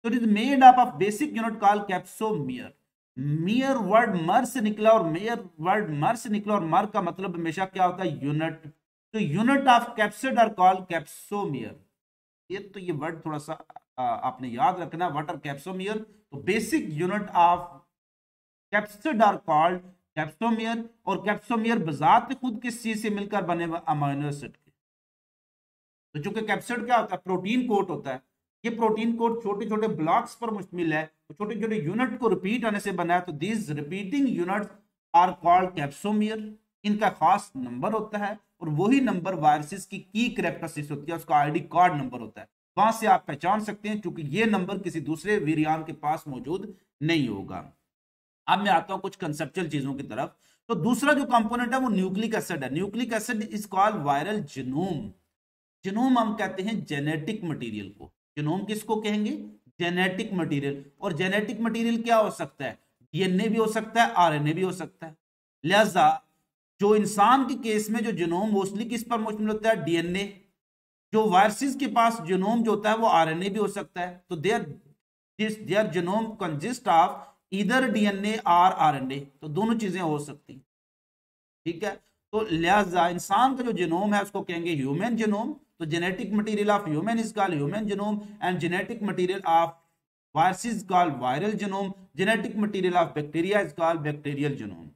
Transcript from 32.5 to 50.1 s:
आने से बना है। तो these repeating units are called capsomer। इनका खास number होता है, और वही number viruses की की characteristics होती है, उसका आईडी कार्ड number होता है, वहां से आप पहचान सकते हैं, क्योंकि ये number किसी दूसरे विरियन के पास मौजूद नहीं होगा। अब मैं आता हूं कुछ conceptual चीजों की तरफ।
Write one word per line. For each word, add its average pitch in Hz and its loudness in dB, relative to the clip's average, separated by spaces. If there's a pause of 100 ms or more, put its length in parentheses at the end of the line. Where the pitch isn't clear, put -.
आने 208 0
से 202 -4
बना 175 0
है। 180 4
तो 175 -10
these 175 -4
repeating 180 -2
units 208 -2 (480)
are 180 6 (140)
called 180 4
capsomer। 214 -4 (340)
इनका 208 2
खास 185 2
number 127 -4
होता 208 -4
है, 208 -6 (220)
और 170 -6
वही 202 4
number 185 0
viruses 151 0
की 190 -12
की 226 -2
characteristics 151 -6
होती 147 -6
है, 165 -6
उसका - 0
आईडी 147 2
कार्ड 170 4
number 127 -6
होता 107 -14
है, - -20 (300)
वहां 214 4
से 220 -2
आप 190 6
पहचान 180 0
सकते 208 -8
हैं, 214 -4
क्योंकि 165 -8
ये 170 0
number 190 0
किसी 160 -6
दूसरे 160 -2
विरियन 156 0
के 156 -10
पास 151 -4
मौजूद 147 -8 (280)
नहीं 151 0
होगा। 95 -10 (760)
अब 180 4
मैं 202 0
आता 175 2
हूं 180 -6
कुछ - -6
conceptual 156 -4
चीजों 139 -4
की 123 -10
तरफ। 127 -8 (320)